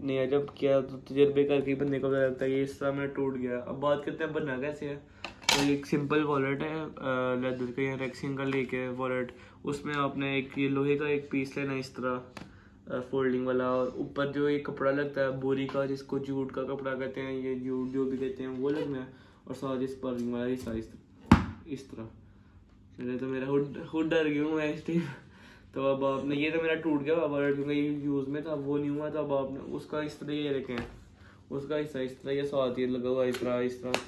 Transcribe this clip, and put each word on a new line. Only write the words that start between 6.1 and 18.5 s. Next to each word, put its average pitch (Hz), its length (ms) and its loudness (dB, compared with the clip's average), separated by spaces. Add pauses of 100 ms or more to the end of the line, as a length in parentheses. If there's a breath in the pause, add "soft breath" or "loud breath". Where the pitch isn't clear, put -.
wallet 139 400 0
है, 156 220 -4
अ, 147 60 -10 (500)
लेदर 123 300 -2
का 135 100 -4
या 135 140 0
Rexing 135 420 -4
का 135 60 -2
लेके 131 460 0
वॉलेट, 127 420 -2 (340 loud breath)
उसमें 143 280 -4
आपने 139 440 0
एक 135 200 -4
ये 139 120 4
लोहे 139 260 4
का 147 140 0
एक 143 220 0
piece 135 260 -2
लेना 139 160 -2
है 131 60 -2
इस 131 160 -8
तरह, 127 280 -2 (720 loud breath)
अ, 127 60 -2
folding 127 460 2
वाला, 127 240 2
और 127 260 2
ऊपर 139 300 -2
जो 143 220 2
ये 147 100 2
कपड़ा 139 320 0
लगता 143 300 0
है 135 180 0
बोरी 135 280 2
का, 139 180 0
जिसको 135 340 -2
jute 135 320 -2
का 131 120 -2
कपड़ा 135 320 -4
कहते 131 260 -4
हैं, 131 120 -4
ये 131 220 -2
jute 127 320 -2
जो 135 180 0
भी 131 120 -2
कहते 131 260 -4
हैं, 131 60 -6
वो 131 200 0